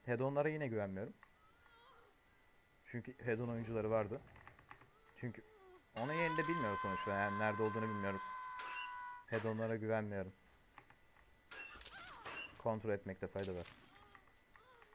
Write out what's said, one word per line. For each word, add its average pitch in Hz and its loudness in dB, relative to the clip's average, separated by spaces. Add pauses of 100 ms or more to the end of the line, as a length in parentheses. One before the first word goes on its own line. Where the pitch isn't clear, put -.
Head-on'lara 135 4
yine 151 0
güvenmiyorum. 101 0 (1700)
Çünkü 120 -6
head-on 117 2
oyuncuları 113 0
vardı. 110 4 (960)
Çünkü 113 -6 (520)
onun 127 0
yerinde 160 4
bilmiyoruz 113 2
sonuçta. 98 0
Yani 101 4
nerede 107 4
olduğunu 110 2
bilmiyoruz. 101 0 (1040)
Head-on'lara 113 2
güvenmiyorum. 104 2 (2250)
Kontrol 110 0
etmekte 98 0
fayda 95 -2
var. 87 -4 (1300)